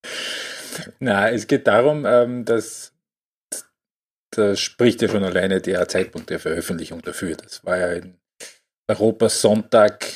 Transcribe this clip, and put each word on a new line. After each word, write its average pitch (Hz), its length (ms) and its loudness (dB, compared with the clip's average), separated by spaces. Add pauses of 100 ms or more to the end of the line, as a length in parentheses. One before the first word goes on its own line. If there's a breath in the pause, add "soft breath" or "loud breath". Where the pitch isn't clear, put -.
(1000 loud breath)
Na, 107 300 2
es 113 180 -4
geht 139 200 2
darum, 131 400 4
ähm, 120 380 2
dass, - 480 -4 (1400)
da 104 240 2
spricht - 460 0
ja 110 80 2
schon 98 160 0
alleine 92 340 0
der 90 300 -2
Zeitpunkt - 400 -6
der 85 100 -6
Veröffentlichung 80 600 -6
dafür. 82 340 -8
Das - 300 -18
war 90 120 -2
ja 90 140 -2
in 87 240 -10 (720 loud breath)
Europa 107 400 2
Sonntag 107 760 4 (100)